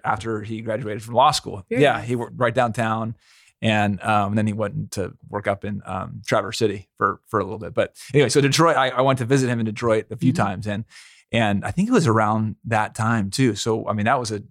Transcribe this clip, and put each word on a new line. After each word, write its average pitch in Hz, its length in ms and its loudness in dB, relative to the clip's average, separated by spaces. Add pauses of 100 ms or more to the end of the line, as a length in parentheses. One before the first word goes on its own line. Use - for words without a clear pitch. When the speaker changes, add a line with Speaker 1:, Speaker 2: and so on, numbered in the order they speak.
Speaker 1:
after 110 380 -4
he 110 200 -8
graduated 107 400 -6
from 117 120 -12
law 139 180 6
school. 98 360 -6
Speaker 2:
Very 233 140 0
Speaker 1:
Yeah, 135 160 6
Speaker 2:
nice. 110 100 -8
Speaker 1:
he 123 80 -2
worked 117 220 -6
right 120 160 2
downtown. 113 600 -2 (460)
And, 104 420 2
um, 104 340 0
then 107 100 2
he 107 80 0
went 104 380 -6
to 90 220 -6 (140)
work 104 180 -6
up 101 200 -2
in, 101 200 -8
um, 95 400 -8
Traverse 107 320 0
City 101 300 -2 (100)
for, 98 300 0
for 104 120 0
a 92 40 -2
little 104 140 -8
bit. 90 160 -10
But - 200 -2 (200)
anyway, 139 160 6
so 147 100 4
Detroit, 147 360 4
I, 131 140 2
I 127 120 -2
went 135 180 4
to 120 60 -2
visit 131 240 2
him 117 80 0
in 113 80 0
Detroit 110 440 0
a 107 60 -10
few 123 160 2
Speaker 2:
Mm-hmm. 113 100 0
Speaker 1:
times. 101 240 -4
And, 107 180 -4 (480)
and 104 320 2
I 101 60 -4
think 196 180 0
it 254 40 2
was 175 140 4
around 110 580 2
that 107 300 0
time 110 360 0
too. 120 260 2
So, 110 300 -2
I 104 60 -2
mean, 104 140 -2
that 131 120 2
was 110 140 -4
a 101 180 -6